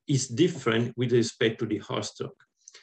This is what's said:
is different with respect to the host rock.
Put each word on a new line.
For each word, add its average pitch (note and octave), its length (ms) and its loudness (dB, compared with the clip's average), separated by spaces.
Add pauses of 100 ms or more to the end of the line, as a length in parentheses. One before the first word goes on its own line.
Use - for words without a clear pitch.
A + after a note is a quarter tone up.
is C#3 220 0
different A#2+ 680 2
with A#2+ 140 -2
respect A#2 460 2
to A#2+ 60 -4
the G#2 140 -2
host - 420 -8
rock. - 140 -10 (480)